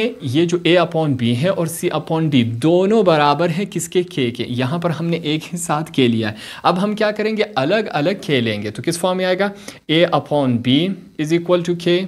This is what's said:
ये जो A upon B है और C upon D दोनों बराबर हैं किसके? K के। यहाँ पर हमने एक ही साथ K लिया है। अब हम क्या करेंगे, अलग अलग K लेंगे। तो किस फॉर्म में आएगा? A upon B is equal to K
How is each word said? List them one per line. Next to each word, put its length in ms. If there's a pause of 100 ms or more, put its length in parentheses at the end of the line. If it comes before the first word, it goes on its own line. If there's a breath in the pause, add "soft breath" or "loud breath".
(240)
ये 220
जो 140
A 200
upon 360
B 200
है 160
और 180
C 220
upon 380
D 140 (160)
दोनों 460
बराबर 440
हैं 180
किसके? 380
K 260
के। 180
यहाँ 300
पर 120
हमने 340
एक 180
ही 160
साथ 340
K 140
लिया 220
है। 60 (280 loud breath)
अब 140
हम 180
क्या 180
करेंगे, 300
अलग 440
अलग 340
K 200
लेंगे। 300
तो 120
किस 160
फॉर्म 180
में 80
आएगा? 260 (400 loud breath)
A 220
upon 480
B 180 (400)
is 200
equal 300
to 120
K 260